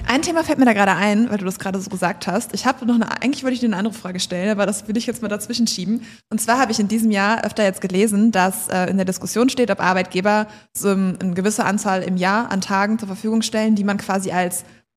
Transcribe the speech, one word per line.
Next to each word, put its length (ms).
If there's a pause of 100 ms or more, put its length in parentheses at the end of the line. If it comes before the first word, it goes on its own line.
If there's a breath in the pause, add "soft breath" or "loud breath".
Ein 140
Thema 220
fällt 160
mir 60
da 80
gerade 180
ein, 400
weil 80
du 60
das 120
gerade 240
so 80
gesagt 380
hast. 260
Ich 140
habe 180
noch 80
eine, 300
eigentlich 200
wollte 120
ich 40
dir 60
eine 120
andere 180
Frage 240
stellen, 320
aber 160
das 200
will 100
ich 100
jetzt 160
mal 60
dazwischen 360
schieben. 380 (280 loud breath)
Und 80
zwar 200
habe 120
ich 80
in 100
diesem 200
Jahr 340
öfter 200
jetzt 180
gelesen, 500
dass, 360
äh, 180
in 120
der 100
Diskussion 420
steht, 220
ob 100
Arbeitgeber 640 (320 loud breath)
so 120
ein, 300
eine 140
gewisse 320
Anzahl 380
im 140
Jahr 340
an 100
Tagen 380
zur 80
Verfügung 340
stellen, 320
die 100
man 140
quasi 340
als, 320 (340 loud breath)